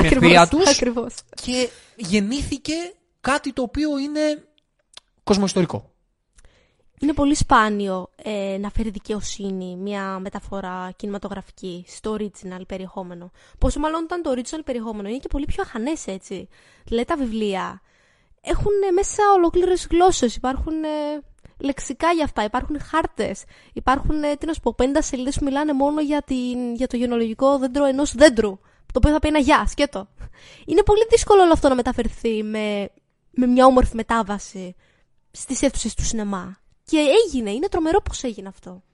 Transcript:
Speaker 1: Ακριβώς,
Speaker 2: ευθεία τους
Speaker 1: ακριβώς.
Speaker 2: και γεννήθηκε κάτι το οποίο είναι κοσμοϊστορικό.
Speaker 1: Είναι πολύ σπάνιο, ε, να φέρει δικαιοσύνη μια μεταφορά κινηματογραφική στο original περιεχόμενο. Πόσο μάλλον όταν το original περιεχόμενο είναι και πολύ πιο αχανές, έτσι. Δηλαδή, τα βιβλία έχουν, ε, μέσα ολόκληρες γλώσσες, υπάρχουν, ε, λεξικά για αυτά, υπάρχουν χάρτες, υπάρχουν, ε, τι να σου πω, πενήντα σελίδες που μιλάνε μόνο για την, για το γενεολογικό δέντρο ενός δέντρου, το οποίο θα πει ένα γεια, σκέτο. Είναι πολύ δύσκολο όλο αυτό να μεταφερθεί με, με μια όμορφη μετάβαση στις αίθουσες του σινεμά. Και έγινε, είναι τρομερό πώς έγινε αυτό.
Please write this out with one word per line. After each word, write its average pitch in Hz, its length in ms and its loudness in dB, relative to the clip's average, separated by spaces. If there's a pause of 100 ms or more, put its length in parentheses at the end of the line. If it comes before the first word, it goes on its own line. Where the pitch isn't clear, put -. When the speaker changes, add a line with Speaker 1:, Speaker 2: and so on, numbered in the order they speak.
Speaker 1:
Ακριβώς, 262 180 4
Speaker 2:
ευθεία 170 240 10
τους 311 200 2
Speaker 1:
ακριβώς. 240 460 0 (300)
Speaker 2:
και 247 260 -2 (260)
γεννήθηκε 233 800 -2 (480)
κάτι 277 320 -2
το - 80 -4
οποίο 285 380 -2
είναι 294 200 -4 (1040)
κοσμοϊστορικό. 190 640 0 (1120)
Speaker 1:
Είναι 302 140 0
πολύ 285 220 2
σπάνιο, 202 720 2 (140)
ε, 196 360 -4
να 202 100 -6
φέρει 220 200 -2
δικαιοσύνη 196 840 -8
μια 196 440 -8
μεταφορά 190 760 -10
κινηματογραφική 196 920 -12
στο - 320 -8
original 185 480 -10
περιεχόμενο. 180 640 -12 (260)
Πόσο 262 220 2
μάλλον 311 240 -2
όταν 349 180 -6
το 285 140 -2
original 254 300 -8
περιεχόμενο 220 440 -8
είναι 240 80 -6
και 277 100 -10
πολύ 285 180 -2
πιο - 180 -2
αχανές, 277 440 -6
έτσι. 190 400 -12 (360)
Δηλαδή, 233 240 -2
τα 339 100 -2
βιβλία 202 640 -4 (600)
έχουν, - 300 -2 (180)
ε, - 20 0
μέσα 392 320 0 (120)
ολόκληρες 359 560 2
γλώσσες, 339 440 4
υπάρχουν, 311 480 -4
ε, 302 380 -6 (380)
λεξικά 277 520 -2
για 330 120 0
αυτά, 277 200 -2
υπάρχουν 262 380 -4
χάρτες, 233 640 -4 (300)
υπάρχουν, 269 500 0
ε, 294 120 0
τι 294 100 -8
να 320 80 -4
σου - 60 -6
πω, 233 140 -4
πενήντα 277 280 2
σελίδες 262 360 -6
που - 80 -2
μιλάνε 285 280 -2
μόνο 285 280 0
για 294 200 -2
την, 247 540 -4
για 247 120 -2
το 247 100 -6
γενεολογικό 240 600 0
δέντρο 262 280 0
ενός 277 300 0
δέντρου, 220 440 4 (260)
το - 80 -16
οποίο 269 180 4
θα 311 80 2
πει 302 80 0
ένα 302 120 4
γεια, 262 280 4
σκέτο. 277 400 -2 (580)
Είναι 339 180 4
πολύ 415 260 4
δύσκολο 440 320 6
όλο 349 120 6
αυτό 302 160 4
να 262 60 4
μεταφερθεί 226 680 -2
με, 214 460 -4 (420)
με 247 160 0
μια 247 180 6
όμορφη 254 300 6
μετάβαση 202 800 -6 (560)
στις - 300 -8
αίθουσες 254 320 0
του - 100 -2
σινεμά. 196 540 -4 (280)
Και 311 140 2 (260)
έγινε, 254 260 -4
είναι 277 160 -2
τρομερό 339 340 2
πώς - 220 -8
έγινε 208 240 -8
αυτό. 185 360 -18 (100)